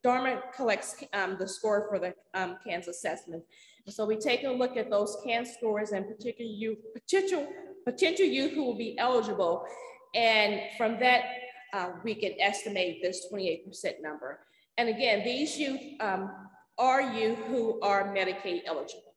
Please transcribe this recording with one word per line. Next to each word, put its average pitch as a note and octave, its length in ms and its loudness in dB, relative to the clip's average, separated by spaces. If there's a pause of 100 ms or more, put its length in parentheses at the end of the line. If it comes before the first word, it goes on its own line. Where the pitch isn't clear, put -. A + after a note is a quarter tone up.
dharma B3+ 380 2 (120)
collects, A3+ 400 0 (180)
um, F#3+ 260 0
the F#3 100 -4
score G#3+ 400 0
for G3+ 100 0
the, F3+ 160 -2 (240)
um, F3+ 260 -2
cans F3 220 -6
assessment. E3+ 560 -6 (440)
And G3+ 80 -14
so G#3+ 100 -2
we A3 120 2
take A#3+ 280 2
a C4+ 60 0
look B3 260 0
at G#3+ 140 -2
those G#3 340 2
can A#3+ 220 0
scores G#3+ 460 -2
and G3 140 -2
particular A3+ 440 -8
youth, G#3+ 280 -4 (140)
potential, F#4 560 0 (380)
potential F4 400 4
youth C4+ 260 2
who D4+ 100 0
will A#3+ 140 0
be A3 220 -6
eligible. G#3 680 2 (500)
And G#3+ 460 6 (160)
from A3+ 240 2
that, B3 240 6 (480)
uh, F3+ 200 -2 (120)
we A3+ 100 -2
can G#3 240 -2
estimate F#3+ 640 0
this F3+ 280 -2
twenty-eight F#3 360 -2
percent F#3+ 360 -6
number. D3+ 380 -8 (360)
And A#3 140 2
again, G#3+ 340 4
these C4+ 320 0
youth, C4+ 240 -2 (200)
um, G3 300 -2 (500)
are C4 220 6
youth A3+ 460 0
who A#3 320 0
are G3 340 2
Medicaid F#3 500 0
eligible. - 520 -6